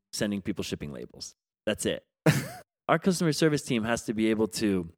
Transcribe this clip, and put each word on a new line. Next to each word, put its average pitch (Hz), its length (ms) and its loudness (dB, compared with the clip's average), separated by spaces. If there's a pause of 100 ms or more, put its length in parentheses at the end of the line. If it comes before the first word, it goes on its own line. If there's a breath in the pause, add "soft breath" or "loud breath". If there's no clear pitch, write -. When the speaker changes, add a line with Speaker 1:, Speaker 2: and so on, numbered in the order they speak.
(140)
Speaker 1:
sending 101 280 -2
people 98 220 -4
shipping 80 280 -8
labels. - 420 -14 (320)
That's 104 220 -2
it. 85 160 -2 (220)
Speaker 2:
<laughs> - 600 -2
Speaker 1:
Our 165 120 4
customer 170 340 2
service 151 300 4
team 117 200 -2
has 117 200 0
to 120 100 -4
be 110 160 2
able 110 200 2
to 95 480 0